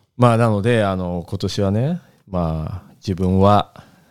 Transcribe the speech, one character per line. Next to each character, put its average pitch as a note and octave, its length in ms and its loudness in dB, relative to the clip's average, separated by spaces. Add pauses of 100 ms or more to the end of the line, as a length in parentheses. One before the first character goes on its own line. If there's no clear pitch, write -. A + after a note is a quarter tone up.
(180)
ま B2 160 4
あ、 A2+ 40 2
な A#2 120 2
の G2+ 120 0
で、 A2+ 220 0
あ G2 120 0
の、 F2 320 -6
今 F#2+ 120 -8
年 G2 220 -4
は G2 100 0
ね、 C#3 280 -2 (280)
ま E2 600 -4
あ、 - 80 -20
自 F#2+ 200 -6
分 F#2 240 0
は、 G2+ 440 2 (280)